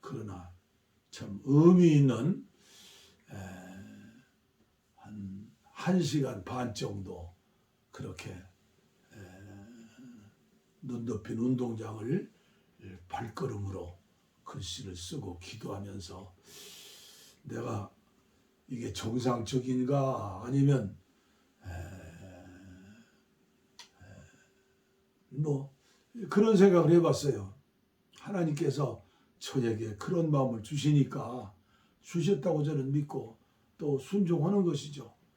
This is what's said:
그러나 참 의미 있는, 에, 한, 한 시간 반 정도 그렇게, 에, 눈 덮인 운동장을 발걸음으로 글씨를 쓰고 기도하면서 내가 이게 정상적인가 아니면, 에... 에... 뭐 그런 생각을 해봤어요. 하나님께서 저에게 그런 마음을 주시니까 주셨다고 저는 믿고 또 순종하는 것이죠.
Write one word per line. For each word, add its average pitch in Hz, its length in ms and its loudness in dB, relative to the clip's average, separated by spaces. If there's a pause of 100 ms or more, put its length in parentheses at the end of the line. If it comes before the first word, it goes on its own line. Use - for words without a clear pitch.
그러나 95 500 -10 (600)
참 - 340 -12
의미 160 520 10
있는, 139 500 4 (840)
에, - 60 -16 (1600)
한, 101 580 -14 (200)
한 180 300 2
시간 127 420 -2
반 123 300 -6
정도 92 600 -8 (560)
그렇게, - 400 -12
에, 90 100 -14 (2500)
눈 120 240 -8
덮인 110 340 -6
운동장을 117 920 -4 (760)
발걸음으로 104 920 -8 (440)
글씨를 - 520 -12
쓰고 92 420 -12
기도하면서 98 960 -12 (1080)
내가 113 480 -8 (800)
이게 117 240 -8
정상적인가 123 1500 -2
아니면, 139 520 4 (680)
에... 92 60 -12 (2250)
에... 98 140 -20 (1160)
뭐 139 440 -2 (540)
그런 214 280 6
생각을 175 360 8
해봤어요. 143 640 2 (640)
하나님께서 147 840 -2 (340)
저에게 113 580 -2
그런 165 340 0
마음을 123 320 2
주시니까 131 920 0 (480)
주셨다고 165 600 0
저는 139 300 -2
믿고 139 460 -4 (400)
또 143 200 0
순종하는 180 640 2
것이죠. 143 500 -4 (220)